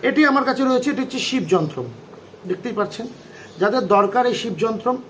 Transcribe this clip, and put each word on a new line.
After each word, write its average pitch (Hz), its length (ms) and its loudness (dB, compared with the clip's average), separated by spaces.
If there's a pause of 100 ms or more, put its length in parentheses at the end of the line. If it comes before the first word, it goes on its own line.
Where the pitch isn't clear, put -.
এটি 277 140 4 (100)
আমার 269 180 2
কাছে 254 140 0
রয়েছে, 254 300 2
এটি 226 100 -4
হচ্ছে 262 240 -6
শিব 247 180 -2 (100)
যন্ত্রম, 151 320 -2 (640)
দেখতেই 190 300 -6
পাচ্ছেন। 208 260 -4 (560)
যাদের 214 220 2 (120)
দরকার 202 360 4
এই 208 100 -2
শিব 220 220 -6
যন্ত্রম 226 320 -2 (140)